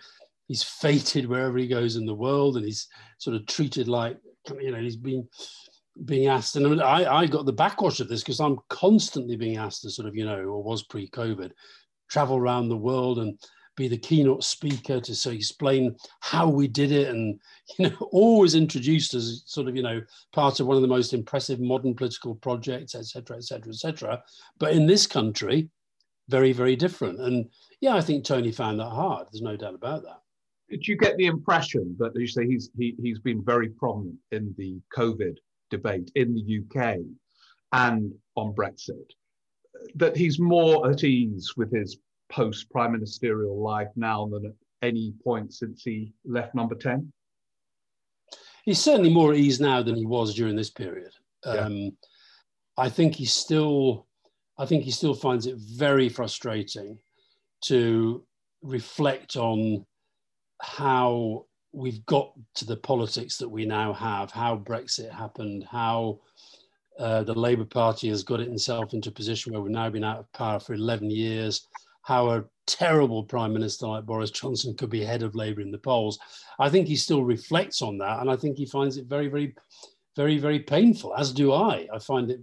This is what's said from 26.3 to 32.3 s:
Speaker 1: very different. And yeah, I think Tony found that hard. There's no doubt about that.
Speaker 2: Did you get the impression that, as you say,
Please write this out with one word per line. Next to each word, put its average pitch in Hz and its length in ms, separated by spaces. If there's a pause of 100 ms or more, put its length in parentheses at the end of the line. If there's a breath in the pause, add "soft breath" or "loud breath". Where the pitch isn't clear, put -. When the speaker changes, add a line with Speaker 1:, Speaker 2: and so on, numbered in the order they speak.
Speaker 1:
very 127 240
different. 131 440
And 123 300 (300 soft breath)
yeah, 262 140
I 185 60
think 156 240
Tony 120 280
found 110 280
that 117 100
hard. 151 400
There's 110 120
no 110 140
doubt 101 180
about 127 300
that. - 160 (500)
Speaker 2:
Did - 180
you 202 80
get - 200
the 185 100
impression 147 720
that, 113 180
as 120 40
you 120 60
say, 120 200